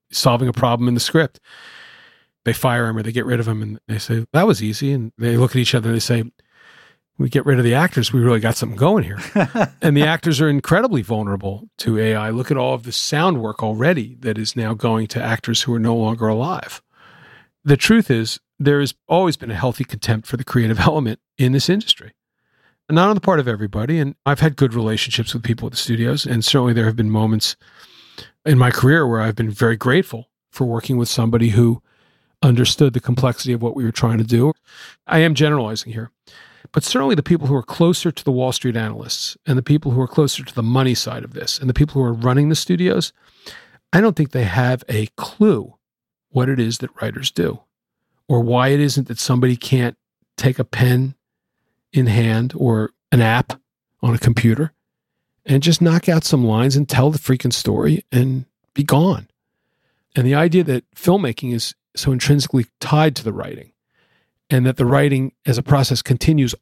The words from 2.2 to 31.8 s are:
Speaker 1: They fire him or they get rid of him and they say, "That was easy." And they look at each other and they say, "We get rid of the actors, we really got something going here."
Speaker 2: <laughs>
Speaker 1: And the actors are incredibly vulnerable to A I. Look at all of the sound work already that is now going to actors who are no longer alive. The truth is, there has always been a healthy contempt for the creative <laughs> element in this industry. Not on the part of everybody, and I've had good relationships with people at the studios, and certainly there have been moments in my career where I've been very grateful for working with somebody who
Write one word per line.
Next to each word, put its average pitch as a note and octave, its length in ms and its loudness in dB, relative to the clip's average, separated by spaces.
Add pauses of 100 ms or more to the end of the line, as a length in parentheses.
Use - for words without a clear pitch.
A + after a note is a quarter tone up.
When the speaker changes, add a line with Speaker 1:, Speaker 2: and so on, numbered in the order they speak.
Speaker 1:
They A#2 80 0
fire A#2+ 340 -2
him A2+ 100 -4
or A2 80 -6
they A2 80 -6
get A#2 140 -4
rid B2 120 -2
of A2+ 80 -2
him A2 160 -4
and G#2+ 240 -10
they A2 120 -6
say, A2+ 340 -4
"That F3 160 4
was C3 120 2
easy." A2 320 -4
And A#2+ 260 -4
they A#2 180 0
look A#2+ 160 4
at - 60 -2
each B2 160 0
other A2+ 160 0
and A#2 60 0
they A2+ 40 0
say, A2+ 240 0 (920)
"We C3+ 100 0
get C3 160 0
rid C#3 140 4
of B2 60 2
the A#2 100 4
actors, C3 380 0
we C3 80 2
really A#2 200 4
got A2 160 -2
something A2 220 -8
going E3 260 2
here." G2 140 -8 (160)
Speaker 2:
<laughs> F#3+ 360 0 (120)
Speaker 1:
And D3+ 140 4
the C#3+ 80 4
actors D#3 360 0
are D#3 80 4
incredibly D#3+ 540 0
vulnerable G2+ 680 -6 (100)
to A2 200 0
A A2 160 0
I. G#2+ 160 -4
Look A#2+ 200 -6
at C#3 60 0
all C3 180 0
of A#2+ 100 -8
the A#2+ 80 -12
sound D3+ 500 -2
work G#2+ 200 -8
already A#2+ 580 -2
that A2 180 -4
is A2 180 -6
now A2+ 180 -4
going A2 340 -2
to A#2+ 140 -6
actors A2+ 400 -4
who A#2+ 120 -2
are A#2 40 -2
no A2+ 160 0
longer A2+ 340 0
alive. A#2 540 -4 (840)
The C#3+ 120 6
truth A3 340 2
is, A2+ 300 -2 (180)
there C#3+ 220 2
has C#3 140 -2 (120)
always E3+ 300 0
been A#2+ 140 -14
a A2 40 -6
healthy B2 300 -4
contempt A2 420 -4
for - 120 -6
the - 60 -8
creative A2+ 360 0
<laughs> - 80 2
element C#3+ 320 -2 (180)
in B2+ 140 2
this C3+ 160 2
industry. F#3 440 -2 (800)
Not E3+ 180 4
on G#3+ 60 2
the G3 60 0
part F3+ 180 2
of C3+ 80 -2
everybody, A2 540 -2
and C#3+ 160 -4 (100)
I've C#3 140 0
had D#3 160 2
good B2 180 2
relationships A2+ 580 -4
with A#2 120 -8
people A#2 220 -4
at A2+ 60 -10
the B2 60 -8
studios, A#2+ 480 -2
and A#2 180 -2
certainly B2 280 2
there A2+ 140 2
have A2 100 0
been A2 140 0
moments A2 440 0 (880)
in D3 140 4
my B2+ 140 4
career C#3+ 340 4
where A#2 140 0
I've A2 160 -2
been A2+ 140 -2
very A2+ 260 0
grateful B2 520 -2 (220)
for - 160 -4
working A#2+ 300 -2
with A#2 120 0
somebody A#2 420 2
who A#2 320 2 (600)